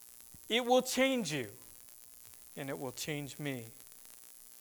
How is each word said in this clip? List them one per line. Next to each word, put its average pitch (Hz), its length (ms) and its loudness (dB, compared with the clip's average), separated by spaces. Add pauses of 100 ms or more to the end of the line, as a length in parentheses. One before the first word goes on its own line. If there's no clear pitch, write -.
(480)
It 240 180 4
will 247 160 8
change 247 520 2
you, 117 180 -2 (1040)
and 139 140 -8
it 156 100 -4
will 127 140 -6
change 143 440 -6
me. 131 360 -6 (880)